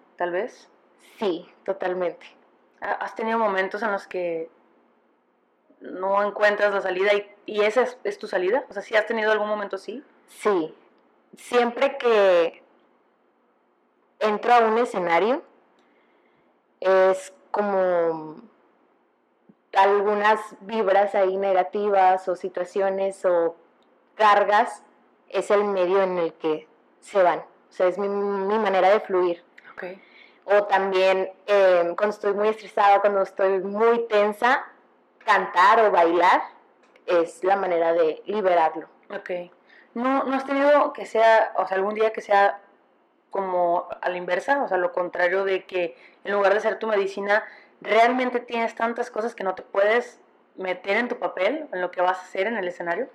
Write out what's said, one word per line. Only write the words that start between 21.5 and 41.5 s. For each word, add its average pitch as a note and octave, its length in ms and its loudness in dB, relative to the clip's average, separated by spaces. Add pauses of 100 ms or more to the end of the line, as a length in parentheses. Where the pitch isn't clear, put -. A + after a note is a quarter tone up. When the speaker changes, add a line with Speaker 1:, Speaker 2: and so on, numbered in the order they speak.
Speaker 2:
o F3+ 80 -2
situaciones F#3+ 920 -4
o E3+ 300 0 (600)
cargas, G#3 680 2 (460)
es F#3 200 -4
el G#3 140 2
medio G3 400 0
en F3+ 140 -2
el E3 160 -4
que D#3 340 -6 (320)
se G3 240 0
van. E3 160 2
O - 340 -20
sea, F#3 140 0
es F3+ 100 -2
mi, G3+ 120 -4
mi G3+ 500 -4
manera F#3+ 300 2
de G#3+ 100 4
fluir. F3+ 440 -2 (300)
Speaker 1:
Ok. - 100 -16 (600)
Speaker 2:
O G3+ 200 4
también, F#3+ 640 0 (160)
eh, F#3 500 4
cuando G#3 160 -2
estoy G#3 200 -4
muy G#3 160 0
estresada, G3+ 500 2
cuando G3+ 220 2
estoy F#3+ 380 -2
muy A3+ 480 0
tensa, G#3+ 580 0 (600)
cantar G3 600 4
o G3+ 60 2
bailar F3 500 4 (640)
es E3+ 380 0
la F#3+ 120 2
manera E3+ 380 0
de D#3+ 320 0
liberarlo. F3 600 0 (280)
Speaker 1:
Ok. G3 140 -12 (640)
¿No, C4 320 -2
no C4 100 -2
has C4+ 100 -6
tenido C#4 480 2
que G3+ 120 -12
sea, A3+ 500 4